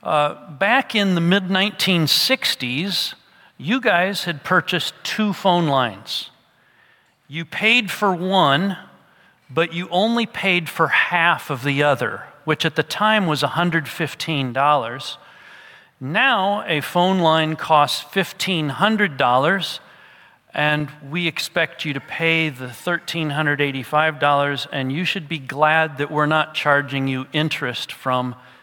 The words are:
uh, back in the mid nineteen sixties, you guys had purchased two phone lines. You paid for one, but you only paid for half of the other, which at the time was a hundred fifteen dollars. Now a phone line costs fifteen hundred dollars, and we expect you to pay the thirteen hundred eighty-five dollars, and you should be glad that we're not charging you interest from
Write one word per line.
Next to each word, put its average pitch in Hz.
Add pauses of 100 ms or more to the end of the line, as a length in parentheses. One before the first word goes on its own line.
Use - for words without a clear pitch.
uh, 151
back 214
in 202
the 170
mid 180
nineteen 190
sixties, 170 (420)
you 190
guys 196
had 160
purchased 180 (100)
two 214
phone 175
lines. 127 (1000)
You 160
paid 220
for 196
one, 180 (720)
but 160
you 175
only 226
paid 180
for 156
half 170
of 127
the 139
other, 120 (180)
which 156
at 156
the 156
time 214
was 147
a 147
hundred 165
fifteen 143
dollars. 135 (840)
Now 202
a 156
phone 185
line 160
costs 147
fifteen 180
hundred 185
dollars, 139 (760)
and 151 (200)
we 170
expect -
you 147
to 135
pay 165
the 127
thirteen 165
hundred 147
eighty-five 143
dollars, 143
and 131
you 170
should 160
be 165
glad 147
that 143
we're 151
not 156
charging 139
you 131
interest 151
from 127 (280)